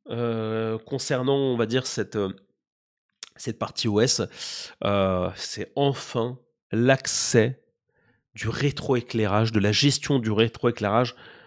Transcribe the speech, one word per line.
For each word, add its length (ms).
euh, 720
concernant, 580
on 180
va 80
dire, 220
cette, 300
euh, 140
cette 220
partie 300
O 140
S, 180
euh, 520
c'est 400
enfin 640
l'accès 920
du 160
rétroéclairage, 1000
de 100
la 120
gestion 460
du 120
rétroéclairage 840